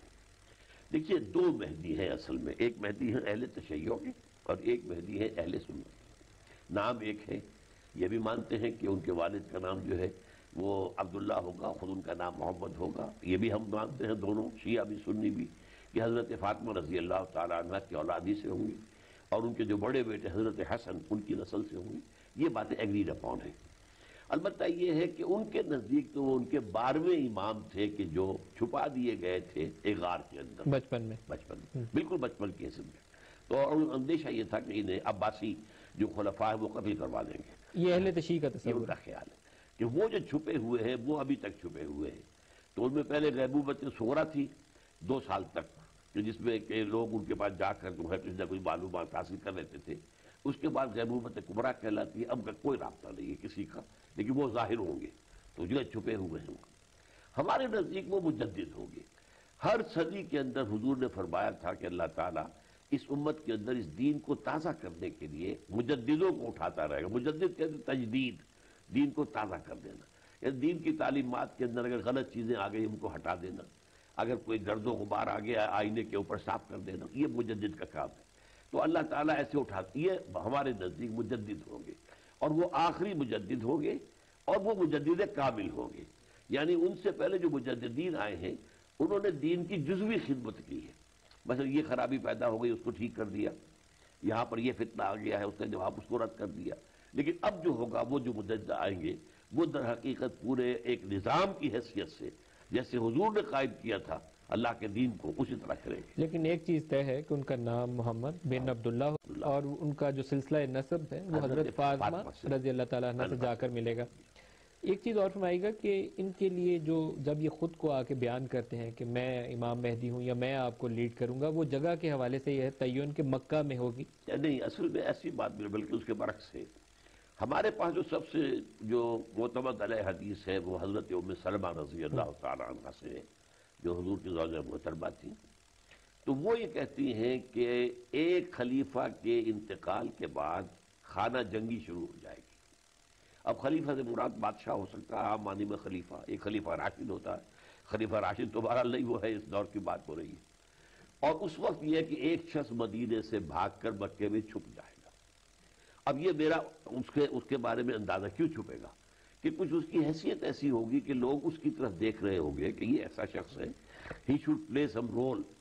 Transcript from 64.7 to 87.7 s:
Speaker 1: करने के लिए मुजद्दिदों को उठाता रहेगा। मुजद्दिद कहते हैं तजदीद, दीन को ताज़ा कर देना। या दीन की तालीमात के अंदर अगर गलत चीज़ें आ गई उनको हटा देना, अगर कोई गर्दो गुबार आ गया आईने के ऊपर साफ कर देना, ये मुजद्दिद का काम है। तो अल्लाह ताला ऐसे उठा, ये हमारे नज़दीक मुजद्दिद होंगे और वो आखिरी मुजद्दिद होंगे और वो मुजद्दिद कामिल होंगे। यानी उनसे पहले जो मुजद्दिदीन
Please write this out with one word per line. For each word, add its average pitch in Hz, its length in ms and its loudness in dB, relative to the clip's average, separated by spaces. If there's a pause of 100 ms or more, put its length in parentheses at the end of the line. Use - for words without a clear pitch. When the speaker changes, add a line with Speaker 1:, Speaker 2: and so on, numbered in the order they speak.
Speaker 1:
करने 87 380 -6
के 76 180 -10
लिए 76 320 -4 (120)
मुजद्दिदों 139 600 4
को 123 140 -4
उठाता 87 380 -2
रहेगा। 73 220 0
मुजद्दिद 151 520 0
कहते 156 140 0
हैं 139 100 -10
तजदीद, 127 560 0 (520)
दीन 143 200 4
को 147 140 0
ताज़ा 101 320 -2
कर - 180 -12
देना। - 300 -14 (380)
या 123 80 0
दीन 151 280 2
की 156 120 0
तालीमात 127 640 0
के 131 60 0
अंदर 120 220 0
अगर 123 120 0
गलत 127 360 0
चीज़ें 117 220 0
आ 101 120 0
गई 110 180 0
उनको 107 220 -4
हटा 80 280 -2
देना, 90 280 -8 (540)
अगर 117 180 0
कोई 110 240 -2
गर्दो 107 320 0
गुबार 104 380 0
आ 104 100 -2
गया 107 300 2
आईने 107 340 2
के 107 140 -2
ऊपर 101 200 -2
साफ 110 320 -4
कर 98 80 -10
देना, 95 380 -8
ये 143 120 2
मुजद्दिद 110 480 -2
का - 100 -10
काम 73 240 -4
है। - 140 -20 (480)
तो 135 60 -2
अल्लाह 160 260 4
ताला 151 300 2
ऐसे 143 240 2
उठा, 98 260 0 (140)
ये 175 280 2 (120)
हमारे 131 360 0
नज़दीक 92 380 -4
मुजद्दिद 107 600 -4
होंगे - 240 -12 (460)
और 147 80 4
वो 156 140 4
आखिरी 175 500 2
मुजद्दिद 113 500 0
होंगे - 380 2 (460)
और 190 120 6
वो 208 160 2
मुजद्दिद 165 500 4
कामिल 117 440 0
होंगे। - 360 -8 (460)
यानी 156 240 4
उनसे 185 360 4
पहले 180 280 2
जो 170 100 4
मुजद्दिदीन 127 640 0